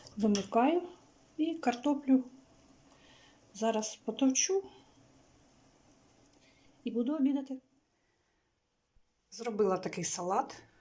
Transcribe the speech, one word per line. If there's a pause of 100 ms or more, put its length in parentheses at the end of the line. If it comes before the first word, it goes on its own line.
(180)
Вимикаю (560)
і
картоплю (1300)
зараз
потовчу (2250)
і
буду
обідати. (1700)
Зробила
такий
салат. (180)